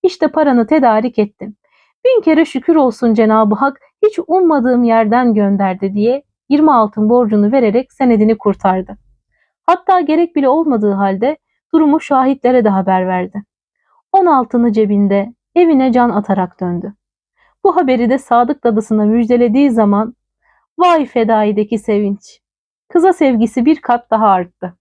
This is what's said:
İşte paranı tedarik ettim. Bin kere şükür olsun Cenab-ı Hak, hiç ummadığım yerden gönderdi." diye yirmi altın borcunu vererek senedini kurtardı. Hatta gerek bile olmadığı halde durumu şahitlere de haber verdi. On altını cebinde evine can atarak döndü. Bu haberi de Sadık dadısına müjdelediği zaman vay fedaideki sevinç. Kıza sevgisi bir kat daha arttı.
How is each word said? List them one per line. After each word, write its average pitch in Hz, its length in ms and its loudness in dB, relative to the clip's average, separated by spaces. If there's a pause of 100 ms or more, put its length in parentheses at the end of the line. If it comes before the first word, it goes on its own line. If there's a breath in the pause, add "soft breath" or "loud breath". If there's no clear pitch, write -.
İşte 339 260 -2
paranı 277 380 0
tedarik 240 520 0
ettim. 208 380 -6 (480)
Bin 494 160 2
kere 320 240 2
şükür 311 320 -2
olsun 240 380 0
Cenab-ı 220 400 2
Hak, 277 260 -4 (220 soft breath)
hiç 427 240 0
ummadığım 285 580 0
yerden 226 500 0
gönderdi." 196 600 -2
diye 233 280 -2 (260)
yirmi 294 240 2
altın 214 360 0
borcunu 214 440 2
vererek 247 400 -2
senedini 220 460 0
kurtardı. 190 600 -4 (680)
Hatta 359 340 0
gerek 330 360 -2
bile 277 120 0
olmadığı 254 440 0
halde 196 440 -2 (380)
durumu 311 260 2
şahitlere 262 640 0
de 214 40 2
haber 190 400 -2
verdi. 185 340 -6 (720)
On 381 140 2
altını 247 460 0
cebinde 202 600 0 (200)
evine 294 380 2
can 240 180 2
atarak 190 500 -4
döndü. 175 340 -8 (680)
Bu 359 120 0
haberi 254 340 0
de 269 80 0
Sadık 247 460 -2
dadısına 214 400 0
müjdelediği 240 680 2
zaman 220 440 0 (640)
vay 339 280 2
fedaideki 214 720 -2
sevinç. 202 640 -6 (480)
Kıza 349 240 2
sevgisi 247 520 0
bir 294 160 2
kat 240 300 -4
daha 220 180 0
arttı. 180 520 -4